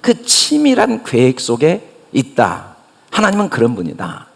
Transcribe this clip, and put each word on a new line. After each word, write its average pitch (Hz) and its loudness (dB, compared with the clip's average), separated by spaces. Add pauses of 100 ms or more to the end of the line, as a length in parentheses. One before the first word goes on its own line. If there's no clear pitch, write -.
그 - -2
치밀한 262 2
계획 127 2
속에 151 0 (300)
있다. - -2 (360)
하나님은 202 0
그런 117 0
분이다. 85 -10